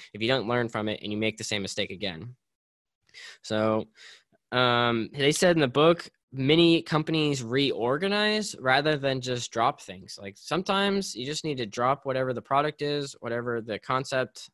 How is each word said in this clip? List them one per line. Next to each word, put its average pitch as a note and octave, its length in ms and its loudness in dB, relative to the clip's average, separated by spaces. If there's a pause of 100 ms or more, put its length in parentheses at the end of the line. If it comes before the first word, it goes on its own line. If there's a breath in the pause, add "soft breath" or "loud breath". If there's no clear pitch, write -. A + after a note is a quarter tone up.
(120)
if G#2 80 -12
you A2+ 80 2
don't B2 200 0
learn A#2+ 200 0
from G#2+ 200 -4
it G#2+ 140 -4
and G#2 80 -8
you G#2 60 -4
make A2 220 -2
the G#2+ 60 -8
same G#2 180 -4
mistake F#2+ 280 -6
again. G2 460 -10 (1040 loud breath)
So, A2 460 0 (640 loud breath)
um, A#2+ 600 2
they C#3+ 200 2
said F3 240 4
in D#3+ 40 4
the C#3 80 4
book, D#3+ 400 4 (240)
many D#3+ 500 4
companies D3+ 600 0
reorganize D#3 1160 0
rather C#3+ 360 4
than C3+ 240 0
just B2 300 -4
drop A#2+ 300 0
things. F#2+ 400 -16
Like, G2 160 -12
sometimes G3 800 -2
you A#2+ 80 -8
just D3+ 200 -6
need D3+ 120 -4
to B2 100 -4
drop B2 380 0
whatever C3 280 -2
the A#2 100 -6
product D3 400 0
is, D3 380 -4
whatever A#2 400 -4
the G#2+ 180 -6
concept, C3 760 -4